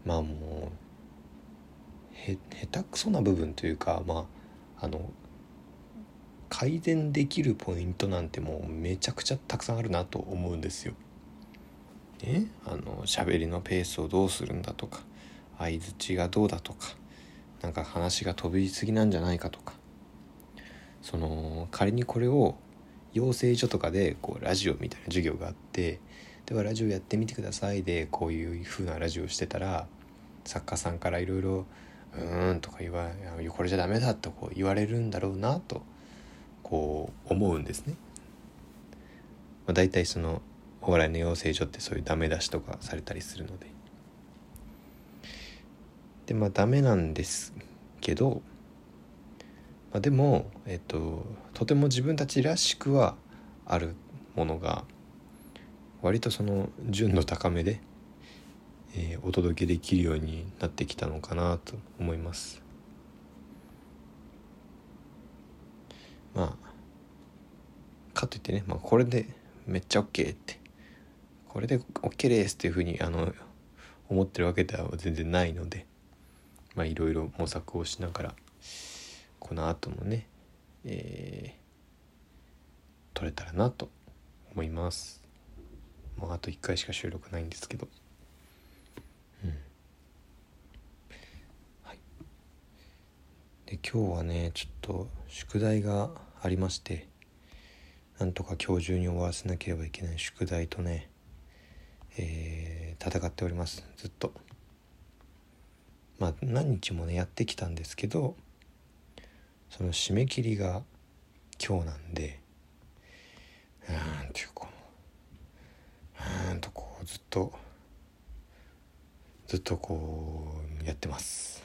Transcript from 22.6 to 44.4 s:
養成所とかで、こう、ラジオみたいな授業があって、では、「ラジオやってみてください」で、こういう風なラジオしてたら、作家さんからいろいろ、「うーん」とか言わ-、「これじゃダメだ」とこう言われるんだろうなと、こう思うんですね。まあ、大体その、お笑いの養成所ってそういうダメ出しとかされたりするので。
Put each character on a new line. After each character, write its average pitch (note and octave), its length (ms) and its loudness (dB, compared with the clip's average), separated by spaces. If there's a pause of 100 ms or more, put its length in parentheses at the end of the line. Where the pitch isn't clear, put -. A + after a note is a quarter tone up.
養 B2 200 4
成 B2 220 6
所 A#2+ 120 4
と - 120 4
か E2 120 2
で、 F2+ 300 4
こ - 200 -6
う、 - 20 -6
ラ F#2 120 4
ジ G2 140 4
オ C#2 60 4
み C#2+ 140 -4
た - 80 -10
い - 40 -18
な - 40 -12
授 F2 200 2
業 D2+ 100 2
が E2+ 120 -6
あ F2 40 -6
っ - 20 -8
て、 E2 460 -2 (460)
で A#2 100 -4
は、 G#2+ 80 2
「ラ G#2+ 100 0
ジ A2 100 0
オ A2 40 4
や G2 100 2
っ - 20 -2
て - 160 -2
み A2 120 4
て - 80 -6
く A2 60 -6
だ G2+ 120 -4
さ G2+ 200 -2
い」 G2 120 0
で、 E2+ 240 0
こ - 180 -2
う E2 60 0
い E2+ 280 -2
う F#2 40 -8
風 - 180 -6
な E2 140 -2
ラ E2 100 0
ジ E2 140 -2
オ F2+ 60 -4
し - 100 -4
て F2 80 0
た F2 140 -4
ら、 F2+ 280 -2 (580)
作 - 200 -6
家 F#2 120 -4
さ E2+ 140 -2
ん E2+ 60 -4
か F2 140 0
ら F2 80 0
い F2+ 60 0
ろ F#2 140 0
い - 20 2
ろ、 F#2+ 240 0 (480)
「う - 40 -8
ー F2+ 380 2
ん」 E2 40 -2
と - 120 -10
か - 80 -16
言 F2 120 -4
わ-、 E2+ 200 -2 (440)
「こ F2+ 80 0
れ F2+ 60 2
じ F#2+ 60 4
ゃ - 20 4
ダ F2+ 100 4
メ G#2+ 120 4
だ」 B2 160 4
と - 160 -8
こ - 200 -8
う - 40 -8
言 F#2+ 100 2
わ G2 80 6
れ G#2 140 4
る A#2 120 2
ん A2+ 120 0
だ F#2 80 -2
ろ G2 100 2
う F#2+ 80 -2
な B2 220 2
と、 - 240 -6 (840)
こ D2+ 420 0 (160)
う E2+ 60 4
思 F#2+ 220 6
う D#2 40 0
ん D2 40 -2
で - 100 -4
す - 140 -6
ね。 D#3 80 -4 (1700)
ま F#2 60 0
あ、 - 20 4
大 F#2 160 8
体 F2+ 160 4
そ - 140 -2
の、 E2 220 -2 (400)
お F#2 100 4
笑 E2 160 8
い E2 40 2
の E2 60 0
養 E2+ 180 2
成 D#2 180 0
所 D#2 120 2
っ - 20 -6
て - 140 -10
そ - 140 -4
う - 20 -2
い E2 40 -2
う - 20 -4
ダ D#2 120 2
メ D#2+ 140 2
出 D#2+ 120 2
し - 80 -2
と - 120 -2
か - 180 -10
さ - 160 -6
れ D#2+ 60 -6
た - 120 -8
り - 80 -6
す - 160 -12
る F#2+ 80 -8
の F#2 120 -10
で。 - 100 -16 (2500)